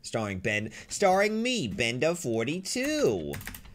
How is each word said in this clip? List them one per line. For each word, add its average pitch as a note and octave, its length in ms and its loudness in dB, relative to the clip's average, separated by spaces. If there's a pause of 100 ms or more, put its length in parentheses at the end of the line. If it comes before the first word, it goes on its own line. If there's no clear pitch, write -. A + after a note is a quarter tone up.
Starring G#2 360 -4
Ben, G#2+ 320 0 (160)
starring G#3 560 4
me, A#3+ 240 0
Benda B2 480 0
forty-two. D3 1200 0 (420)